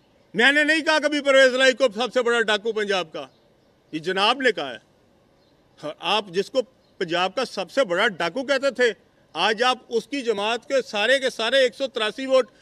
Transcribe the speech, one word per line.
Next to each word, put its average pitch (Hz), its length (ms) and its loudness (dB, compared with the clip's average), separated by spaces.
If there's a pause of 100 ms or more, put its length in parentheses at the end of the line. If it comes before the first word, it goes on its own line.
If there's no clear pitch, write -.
(340)
मैंने 277 300 4
नहीं 311 200 2
कहा 311 180 2
कभी 294 200 0
परवेज 269 320 6
इलाही 262 220 4
को 262 160 0
सबसे 240 320 -2
बड़ा 233 200 2
डाकू 208 300 -2
पंजाब 196 340 -2
का, 151 220 -12 (640)
ये 156 80 -6
जनाब 196 400 0
ने 247 100 2
कहा 147 180 -4
है। 113 120 -12 (960)
और 156 160 -12 (160)
आप 208 220 -2
जिसको 196 280 -2
पंजाब 185 720 -4
का 262 120 -4
सबसे 196 400 -2
बड़ा 185 240 0
डाकू 175 340 -4
कहते 269 300 -2
थे, 240 220 0 (400)
आज 202 280 0
आप 247 280 0
उसकी 247 320 -4
जमात 220 420 -4
के 269 180 0
सारे 220 360 0
के 254 120 -2
सारे 240 340 0
एक 247 80 0
सौ 269 140 -6
तिरासी 226 380 -6
वोट 262 240 2 (120)